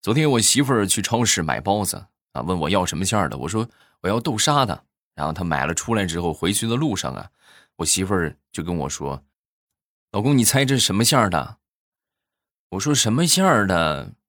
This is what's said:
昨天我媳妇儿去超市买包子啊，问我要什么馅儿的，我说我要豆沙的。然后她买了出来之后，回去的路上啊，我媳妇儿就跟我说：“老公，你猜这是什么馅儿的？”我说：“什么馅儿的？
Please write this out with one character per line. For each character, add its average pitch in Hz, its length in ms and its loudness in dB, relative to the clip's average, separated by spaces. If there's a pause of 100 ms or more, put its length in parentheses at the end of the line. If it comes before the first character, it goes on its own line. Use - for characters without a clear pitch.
昨 104 80 0
天 151 200 2
我 120 60 4
媳 113 220 2
妇 135 100 2
儿 110 160 2
去 101 140 -2
超 117 240 0
市 101 180 0
买 73 200 -2
包 101 200 0
子 - 260 -6 (240)
啊， 64 100 -6
问 85 180 -2
我 76 80 -2
要 92 160 2
什 - 140 -6
么 95 80 -2
馅 110 120 0
儿 90 80 2
的， 65 120 -6
我 67 100 -6
说 110 180 -2 (360)
我 90 80 -2
要 113 100 0
豆 120 160 -4
沙 143 300 2
的。 - 180 -8 (300)
然 73 120 -6
后 78 60 -2
她 92 100 -6
买 76 220 0
了 78 80 -2
出 113 220 -4
来 101 100 0
之 85 160 -4
后， 87 100 -2
回 82 220 -2
去 113 160 -2
的 117 80 0
路 139 180 0
上 65 200 -6
啊， - 160 -12 (460)
我 82 100 -4
媳 92 180 0
妇 95 80 -2
儿 82 240 0 (160)
就 - 100 -6
跟 87 140 -4
我 71 100 -4
说 69 380 -8 (880)
：“老 104 80 0
公， 135 160 4
你 120 80 4
猜 139 180 2
这 135 120 2
是 123 60 2
什 - 140 0
么 104 80 2
馅 131 160 4
儿 104 120 4
的？” 78 260 -4 (1160)
我 92 60 -4
说 147 160 0
：“什 120 160 2
么 151 160 2
馅 185 160 2
儿 127 240 4
的？ 80 460 0 (160)